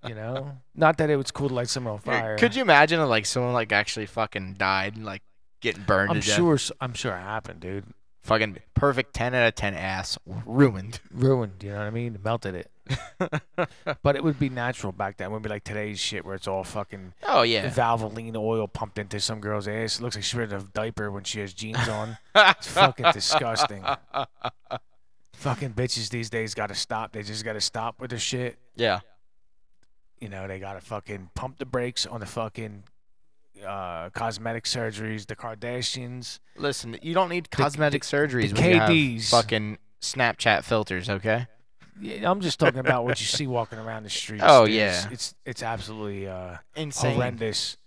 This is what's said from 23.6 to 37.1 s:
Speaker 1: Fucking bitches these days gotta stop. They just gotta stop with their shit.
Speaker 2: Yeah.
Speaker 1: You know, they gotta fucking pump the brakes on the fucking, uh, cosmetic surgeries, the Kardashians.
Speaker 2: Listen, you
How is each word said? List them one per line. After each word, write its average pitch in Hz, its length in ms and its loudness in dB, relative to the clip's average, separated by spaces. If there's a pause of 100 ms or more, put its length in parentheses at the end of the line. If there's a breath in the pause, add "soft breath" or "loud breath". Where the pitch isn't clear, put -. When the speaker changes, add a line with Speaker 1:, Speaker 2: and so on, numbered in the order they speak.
Speaker 1:
Fucking 123 400 -4
bitches 117 360 -2
these 117 200 -6
days 110 260 -4
gotta 104 200 -4
stop. 110 360 -6
They 107 120 -10
just 107 220 -10
gotta 107 160 -6
stop 113 400 -6
with 127 80 -10
their 120 100 -8
shit. 123 380 -4 (180)
Speaker 2:
Yeah. 104 240 0 (1200)
Speaker 1:
You 110 100 -10
know, 95 180 -10
they 95 120 -8
gotta 98 220 -10
fucking 101 540 -10
pump 131 240 -8
the 135 60 -6
brakes 123 420 -2
on 117 140 -10
the 101 40 -8
fucking, 107 580 -8 (800)
uh, 92 460 -6
cosmetic 113 520 -6
surgeries, 110 640 -6
the 107 80 -10
Kardashians. 120 1040 -8 (160)
Speaker 2:
Listen, 123 480 -4
you 165 100 -4